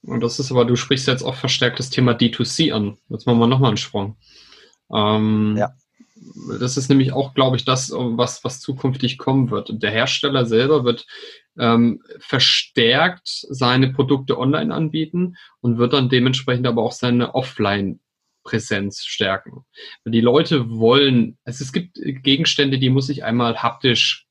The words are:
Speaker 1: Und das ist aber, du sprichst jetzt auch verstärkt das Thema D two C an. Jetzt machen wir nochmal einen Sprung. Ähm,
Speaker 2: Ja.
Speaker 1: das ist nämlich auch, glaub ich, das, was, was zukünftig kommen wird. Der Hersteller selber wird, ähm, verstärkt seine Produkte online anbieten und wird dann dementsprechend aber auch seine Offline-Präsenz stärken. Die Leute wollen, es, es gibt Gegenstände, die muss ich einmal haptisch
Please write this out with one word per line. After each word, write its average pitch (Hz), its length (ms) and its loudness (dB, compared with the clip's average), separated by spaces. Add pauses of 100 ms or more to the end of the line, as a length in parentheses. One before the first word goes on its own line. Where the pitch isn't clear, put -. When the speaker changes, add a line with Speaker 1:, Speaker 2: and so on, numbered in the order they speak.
Speaker 1:
Und 120 200 -6
das 117 180 -4
ist 131 120 -4
aber, 123 140 4
du 123 100 2
sprichst 135 320 -2
jetzt 131 160 0
auch 131 120 -6
verstärkt - 440 0
das 131 100 -8
Thema 123 240 2
D 120 160 2
two 117 140 -4
C 160 280 0
an. 107 260 -4 (120)
Jetzt 110 160 -10
machen 120 140 4
wir 117 80 6
nochmal 131 220 4
einen 104 80 0
Sprung. 104 400 -6 (760)
Ähm, 107 640 2
Speaker 2:
Ja. 104 160 -2 (880)
Speaker 1:
das 123 180 -2
ist 135 120 -4
nämlich 135 220 4
auch, 135 220 -4
glaub 131 220 2
ich, 127 100 -4
das, 131 260 -2
was, 120 520 -4
was - 160 -8
zukünftig 131 580 -4
kommen 135 340 0
wird. 107 200 -6 (100)
Der 101 100 -2
Hersteller 131 540 0
selber 127 380 2
wird, 120 220 -2 (520)
ähm, 117 440 2 (180)
verstärkt - 1300 0
seine 131 440 2
Produkte 135 440 0
online 151 360 0
anbieten 160 640 -4 (240)
und 117 160 0
wird 120 160 2
dann 131 160 2
dementsprechend 127 580 0
aber 117 160 0
auch 117 80 -2
seine 120 420 0
Offline-Präsenz 101 1700 -4
stärken. - 600 -6 (400)
Die 113 160 2
Leute 127 480 2
wollen, 120 760 2
es, 123 160 -10
es 131 120 -10
gibt 180 240 -6 (240)
Gegenstände, 139 560 0
die 127 140 2
muss 135 180 0
ich 139 140 -6
einmal 117 400 -2
haptisch - 680 0